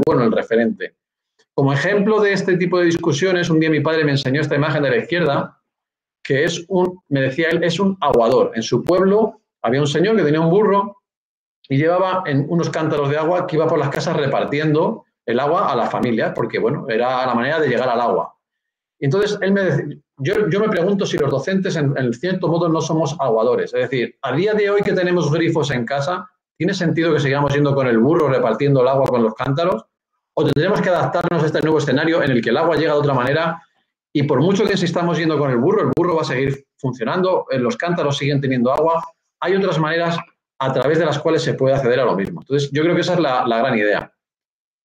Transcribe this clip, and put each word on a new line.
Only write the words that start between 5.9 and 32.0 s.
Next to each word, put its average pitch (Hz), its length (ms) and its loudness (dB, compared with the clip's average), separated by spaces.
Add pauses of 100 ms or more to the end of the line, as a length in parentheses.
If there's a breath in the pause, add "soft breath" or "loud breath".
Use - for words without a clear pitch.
que 143 220 0
es 170 240 -4
un, 180 400 0
me 139 140 0
decía 160 260 -2
él, 170 160 0
es 175 160 -2
un 196 220 0
aguador. 117 520 2
En 113 80 -6
su 117 220 -2
pueblo 190 560 2 (220)
había 120 180 0
un 147 60 0
señor 160 280 0
que 196 100 2
tenía 156 180 2
un 165 80 2
burro 202 480 2 (720)
y 135 80 0
llevaba 185 480 0
en 139 240 0
unos 170 180 0
cántaros 151 400 -2
de 147 80 0
agua 175 300 0
que 156 100 -4
iba 160 100 2
por 165 120 2
las 139 100 0
casas 156 260 -4
repartiendo 147 920 0 (180)
el 120 160 -2
agua 160 320 0
a 127 40 0
las 107 140 -2
familias, 117 440 -2
porque, - 240 -4
bueno, 123 280 -2
era 123 380 0
la 127 100 -2
manera 131 260 0
de 147 80 0
llegar 120 200 0
al 120 140 0
agua. 95 320 -2 (680)
Y 147 60 -2
entonces 143 340 0
él 190 120 2
me 202 100 2
dec-, 143 400 -2 (180)
yo, 185 280 0
yo 170 100 0
me 214 100 0
pregunto 185 380 0
si - 100 -4
los 147 140 0
docentes, 185 460 -2
en, 139 200 0
en 127 160 -2
cierto 180 360 -4
modo, 170 200 0
no 160 120 0
somos 160 400 -2
aguadores. 113 520 0
Es 123 160 -2
decir, 123 320 -4
a 131 120 -6
día 185 200 0
de 202 160 0
hoy 202 140 0
que 196 100 0
tenemos 175 400 0
grifos 160 380 0
en 120 160 -2
casa, 160 420 -4 (280)
¿tiene 185 180 -2
sentido 165 400 0
que 147 60 2
sigamos 139 340 0
yendo 143 220 2
con 131 100 0
el 117 120 2
burro 147 300 4
repartiendo 131 540 2
el 127 60 4
agua 135 180 2
con 123 160 0
los 110 120 0
cántaros? 170 520 -2 (480)
¿O 156 100 0
tendremos 165 380 0
que 180 60 0
adaptarnos 170 560 0
a - 20 2
este 156 140 0
nuevo 156 180 2
escenario 147 460 0